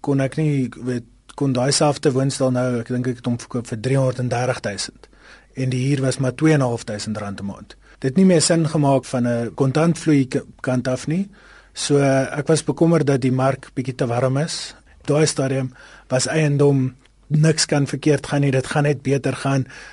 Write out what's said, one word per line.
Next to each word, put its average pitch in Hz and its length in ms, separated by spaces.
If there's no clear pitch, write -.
kon 139 200
ek 135 160
nie, 143 320
weet, 123 200
kon 139 180
daai 123 180
selfde 147 400
woonstel 131 400
nou, 123 280
ek 117 80
dink 123 200
ek 123 80
het - 100
hom 120 120
verkoop 117 300
vir 113 120
driehonderddertig 127 800
duisend. - 480
En 131 140
die 127 180
huur 139 140
was 131 160
maar 127 180
twee 156 180
en 147 60
'n 135 40
half 120 200
duisend 107 340
rand 101 240
'n 101 40
maand. - 300
Dit 135 120
het 127 80
nie 190 80
meer 175 160
sin 165 240
gemaak 139 380
van 123 220
'n 120 260
kontantvloei 143 760
k-, - 180
kant 127 260
af 127 200
nie. 185 220
So, - 260
ek 135 480
was 156 160
bekommerd 160 440
dat 139 140
die 127 100
mark 131 420
bietjie 127 220
te 135 120
warm 127 300
is. - 380
Op - 80
daai 147 180
stadium 135 480
was 127 200
eiendom, 143 680
niks 156 380
kan 143 220
verkeerd 143 400
gaan 143 140
nie, 143 100
dit 131 160
gaan 151 160
net 147 180
beter 135 320
gaan, 135 320